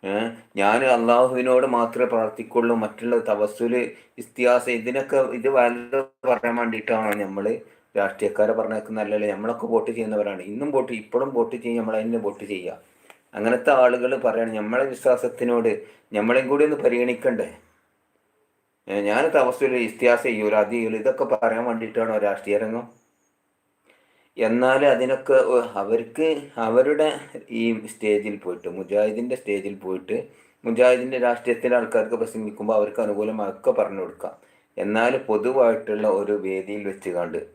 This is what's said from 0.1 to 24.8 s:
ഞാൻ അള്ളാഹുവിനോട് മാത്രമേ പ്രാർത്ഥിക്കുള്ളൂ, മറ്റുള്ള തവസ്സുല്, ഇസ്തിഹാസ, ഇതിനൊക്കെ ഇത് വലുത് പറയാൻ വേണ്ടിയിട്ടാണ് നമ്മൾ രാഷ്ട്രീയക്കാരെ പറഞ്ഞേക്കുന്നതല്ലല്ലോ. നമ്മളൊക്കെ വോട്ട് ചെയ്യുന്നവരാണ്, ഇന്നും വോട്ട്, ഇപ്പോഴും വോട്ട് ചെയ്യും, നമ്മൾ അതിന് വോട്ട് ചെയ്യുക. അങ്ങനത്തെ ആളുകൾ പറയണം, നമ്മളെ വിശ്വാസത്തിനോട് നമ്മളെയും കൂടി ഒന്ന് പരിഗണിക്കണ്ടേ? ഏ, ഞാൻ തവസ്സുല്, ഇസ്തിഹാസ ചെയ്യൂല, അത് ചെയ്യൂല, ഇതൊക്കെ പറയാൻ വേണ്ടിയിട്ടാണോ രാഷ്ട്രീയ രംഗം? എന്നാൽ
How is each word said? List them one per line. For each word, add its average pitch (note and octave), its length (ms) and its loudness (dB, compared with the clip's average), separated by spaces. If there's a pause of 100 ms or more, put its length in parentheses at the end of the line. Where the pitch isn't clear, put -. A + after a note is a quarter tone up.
ഞാൻ G#2+ 200 4 (140)
അള്ളാഹുവിനോട് B2+ 720 4 (100)
മാത്രമേ A#2 380 0
പ്രാർത്ഥിക്കുള്ളൂ, A#2 680 0
മറ്റുള്ള A#2 360 -2 (120)
തവസ്സുല്, A#2 500 0 (420)
ഇസ്തിഹാസ, B2 440 2 (140)
ഇതിനൊക്കെ C3+ 400 0 (180)
ഇത് A#2+ 180 0
വലുത് A#2+ 440 2 (300)
പറയാൻ A#2 300 0
വേണ്ടിയിട്ടാണ് A2 640 -2
നമ്മൾ G2 240 -6 (520)
രാഷ്ട്രീയക്കാരെ G#2 600 0
പറഞ്ഞേക്കുന്നതല്ലല്ലോ. G#2+ 760 -4
നമ്മളൊക്കെ A2 380 -6
വോട്ട് A2+ 240 2
ചെയ്യുന്നവരാണ്, G#2 460 -4 (100)
ഇന്നും C#3 220 -6
വോട്ട്, B2+ 180 0 (100)
ഇപ്പോഴും C3 340 -2
വോട്ട് A#2 280 0
ചെയ്യും, A#2 180 -2
നമ്മൾ A2 180 -2
അതിന് A#2 260 -2
വോട്ട് G2+ 260 -6
ചെയ്യുക. F2+ 260 -8 (580)
അങ്ങനത്തെ A#2+ 360 2 (100)
ആളുകൾ B2 280 4 (160)
പറയണം, A2+ 340 0
നമ്മളെ A#2 240 0 (100)
വിശ്വാസത്തിനോട് A#2+ 760 0 (460)
നമ്മളെയും A#2+ 340 2
കൂടി C#3+ 180 4
ഒന്ന് D3 160 -2
പരിഗണിക്കണ്ടേ? A#2+ 640 0 (1400)
ഏ, G2+ 180 -2
ഞാൻ A#2 140 2 (160)
തവസ്സുല്, B2+ 400 2 (100)
ഇസ്തിഹാസ A#2+ 420 2
ചെയ്യൂല, G#2+ 240 0 (100)
അത് A#2+ 120 -4
ചെയ്യൂല, A2 280 -2
ഇതൊക്കെ - 280 0
പറയാൻ A#2 380 0
വേണ്ടിയിട്ടാണോ A2+ 460 -2 (100)
രാഷ്ട്രീയ G2+ 380 0
രംഗം? A2+ 200 -6 (1600)
എന്നാൽ B2+ 340 4 (120)